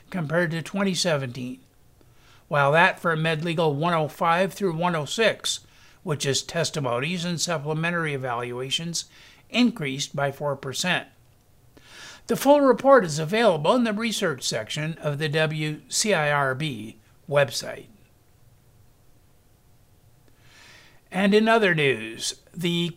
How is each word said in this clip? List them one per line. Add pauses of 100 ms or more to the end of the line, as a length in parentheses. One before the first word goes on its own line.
(120)
compared
to
twenty
seventeen, (880)
while
that
for
MedLegal
one
oh
five
through
one
oh
six, (420)
which
is
testimonies
and
supplementary
evaluations, (440)
increased
by
four
percent. (1200)
The
full
report
is
available
in
the
research
section
of
the
W
C
I
R
B (300)
website. (3250)
And
in
other
news, (180)
the